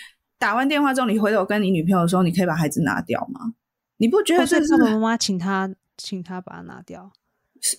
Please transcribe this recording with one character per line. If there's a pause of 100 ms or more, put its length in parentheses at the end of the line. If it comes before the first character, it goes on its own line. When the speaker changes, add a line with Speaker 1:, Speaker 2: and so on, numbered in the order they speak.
(400)
Speaker 1:
打
完
电
话
之
后
你
回
头
跟
你
女
朋
友
说
：“你
可
以
把
孩
子
拿
掉
吗？” (440)
你
不
觉
得
这
是
Speaker 2:
哦，
所
以
爸
爸
妈
妈
请
他， (260)
请
他
把
他
拿
掉。 (680)